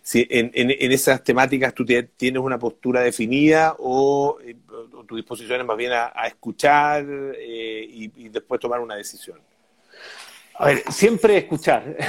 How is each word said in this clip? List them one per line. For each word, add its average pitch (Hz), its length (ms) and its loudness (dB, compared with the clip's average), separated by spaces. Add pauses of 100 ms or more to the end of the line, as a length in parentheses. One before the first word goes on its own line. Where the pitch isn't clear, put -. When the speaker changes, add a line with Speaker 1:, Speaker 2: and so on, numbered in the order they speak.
Speaker 1:
si - 280 0
en, 120 240 0
en, 127 180 0
en 135 200 0
esas 131 320 2
temáticas 131 500 2
tú 123 120 -4
te-, 120 180 2
tienes 127 380 -2
una 131 180 -4
postura 123 420 -2
definida 147 800 4
o, 139 640 2
eh, 120 140 -18 (360)
o 127 120 -20
tu 113 100 -14
disposición 113 460 -6
es 123 40 -8
más 113 120 -2
bien 123 160 -4
a, 117 200 -2
a 117 140 -6
escuchar, 147 760 0 (320)
eh, 113 520 -10
y, 113 360 -18
y 110 40 -20
después 113 300 -6
tomar 120 220 -4
una 110 140 -10
decisión. 95 440 -16 (1160)
Speaker 2:
A - 120 0
ver, 139 120 4 (120)
siempre 208 460 4
escuchar. 147 580 0 (140)